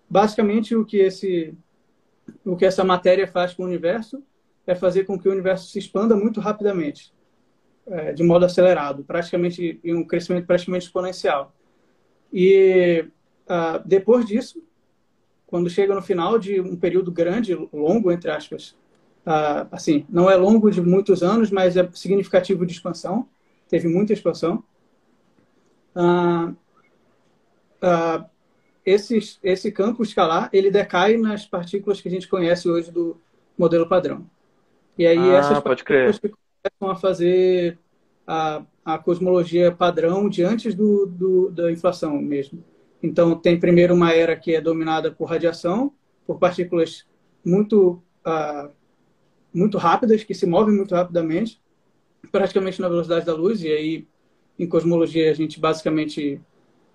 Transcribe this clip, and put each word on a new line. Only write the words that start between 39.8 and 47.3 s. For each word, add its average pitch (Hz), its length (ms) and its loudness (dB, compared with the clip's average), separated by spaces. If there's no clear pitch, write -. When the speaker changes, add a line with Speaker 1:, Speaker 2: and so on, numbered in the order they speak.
Speaker 1:
de 185 160 -2
antes 214 320 -2
do, 202 300 2
do, 185 440 0
da 170 220 -2
inflação 170 500 -4
mesmo. 143 400 -6
Então, 165 360 2
tem 175 220 2
primeiro 175 340 4
uma 175 200 4
era 165 220 2
que 160 200 -4
é 156 60 -2
dominada 160 500 -2
por - 140 -8
radiação, 170 680 -2
por 165 140 -8
partículas 180 680 -2